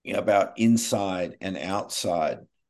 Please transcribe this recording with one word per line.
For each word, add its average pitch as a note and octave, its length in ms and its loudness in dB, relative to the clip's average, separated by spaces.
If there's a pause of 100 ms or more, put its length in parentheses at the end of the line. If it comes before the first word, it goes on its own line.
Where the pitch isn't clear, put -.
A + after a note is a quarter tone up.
(140)
about G2+ 440 2
inside G2+ 840 2
and F#2+ 180 -6
outside. F2 800 -2 (320)